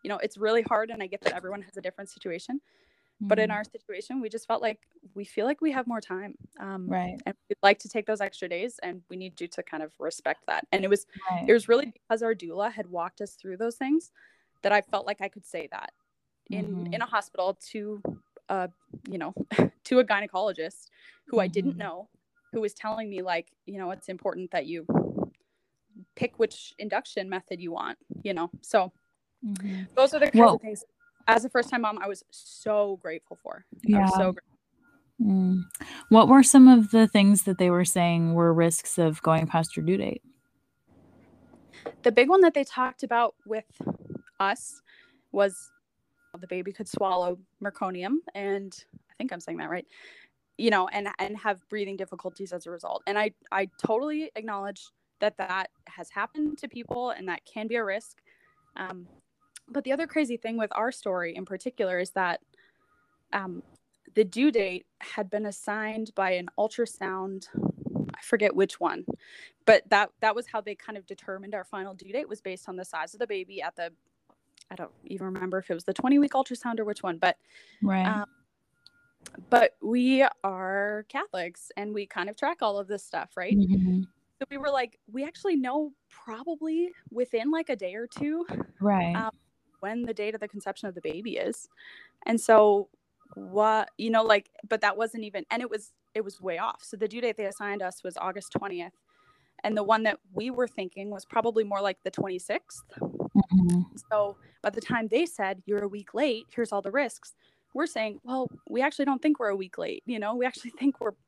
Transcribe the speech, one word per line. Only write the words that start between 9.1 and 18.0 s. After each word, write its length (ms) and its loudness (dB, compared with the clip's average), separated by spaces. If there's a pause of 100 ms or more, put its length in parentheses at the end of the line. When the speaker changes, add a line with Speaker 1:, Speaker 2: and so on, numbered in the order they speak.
Speaker 1:
need 240 -14
you 80 -8
to 140 -10
kind 200 -10
of 180 -12
respect 460 -6
that. 260 -4
And 120 0
it 40 -2
was, 180 2 (240)
Speaker 2:
Right. 180 -4
Speaker 1:
it 40 8
was 160 4
really 180 4
because 360 -6
our 120 0
doula 380 -4
had 180 -8
walked 300 -8
us 140 -12
through 240 -14
those 180 -4
things 340 -2 (520)
that 100 2
I 80 6
felt 260 -6
like 140 -6
I 80 -6
could 180 -18
say 240 -10
that 220 -12 (580)
in, 160 -4
Speaker 2:
Mm-hmm. 280 -6
Speaker 1:
in 80 -4
a 40 -4
hospital 520 -4 (120)
to, 300 -10 (480)